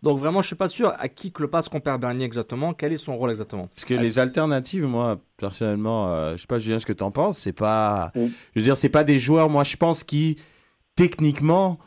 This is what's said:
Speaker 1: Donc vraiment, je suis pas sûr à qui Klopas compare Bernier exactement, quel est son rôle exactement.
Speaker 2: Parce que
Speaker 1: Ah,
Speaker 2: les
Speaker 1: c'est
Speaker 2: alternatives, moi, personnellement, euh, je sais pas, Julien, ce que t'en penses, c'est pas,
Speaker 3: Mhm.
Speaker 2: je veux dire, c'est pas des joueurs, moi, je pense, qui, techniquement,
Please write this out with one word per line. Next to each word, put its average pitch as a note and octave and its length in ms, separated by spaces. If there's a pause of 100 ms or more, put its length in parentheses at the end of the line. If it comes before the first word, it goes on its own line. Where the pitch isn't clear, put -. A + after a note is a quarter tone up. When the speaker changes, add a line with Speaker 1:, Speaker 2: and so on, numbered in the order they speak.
Speaker 1:
Donc C#3+ 160
vraiment, E3 220
je F3+ 60
suis E3+ 100
pas F#3+ 100
sûr A3+ 320
à - 80
qui - 240
Klopas D#3 400
compare C#3 260
Bernier B2 280
exactement, B2 480
quel D3+ 180
est D#3+ 60
son C#3 180
rôle A#2 160
exactement. G#2 420
Speaker 2:
Parce - 120
que B2 80
Speaker 1:
Ah, C3 80
Speaker 2:
les A#2 80
Speaker 1:
c'est A2+ 100
Speaker 2:
alternatives, C#3+ 680
moi, A#2 340 (180)
personnellement, G#2+ 720
euh, D#2+ 260
je F2+ 60
sais - 60
pas, A#2+ 120
Julien, A2 200
ce - 60
que A2+ 60
t'en G2 200
penses, E3+ 260
c'est F#2+ 160
pas, G#2 600
Speaker 3:
Mhm. A#2+ 180 (220)
Speaker 2:
je A2+ 60
veux G#2+ 60
dire, C3+ 100
c'est C3+ 140
pas D3+ 160
des C#3+ 120
joueurs, D#3 320
moi, C#3+ 140
je - 140
pense, E3 260
qui, D3+ 320 (600)
techniquement, E3+ 920